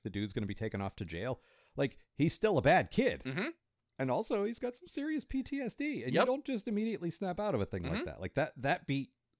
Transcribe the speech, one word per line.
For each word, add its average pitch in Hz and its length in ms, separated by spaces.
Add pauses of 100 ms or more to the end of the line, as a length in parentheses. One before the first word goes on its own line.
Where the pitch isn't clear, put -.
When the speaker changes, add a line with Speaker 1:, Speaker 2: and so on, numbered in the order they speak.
Speaker 1:
the 101 80
dude's 101 200
gonna 107 140
be 98 80
taken 107 260
off 98 180
to 98 80
jail. 101 340 (360)
Like, 139 220 (180)
he's 156 200
still 202 240
a - 20
bad 165 300
kid. - 340
Speaker 2:
Mm-hmm. 156 220 (500)
Speaker 1:
And 131 140
also, 202 340
he's 226 140
got 247 160
some 359 120
serious 302 380
P 269 160
T 277 180
S 240 140
D, 277 300
and 127 100
you 165 60
Speaker 2:
Yep. 247 80
Speaker 1:
don't 269 180
just 247 220
immediately 208 420
snap 180 300
out 208 160
of 104 60
a 95 40
thing 92 160
like 147 120
Speaker 2:
Mm-hmm. 233 120
Speaker 1:
that. 78 160
Like, 92 140
that, 143 220
that 139 280
beat 139 240 (300)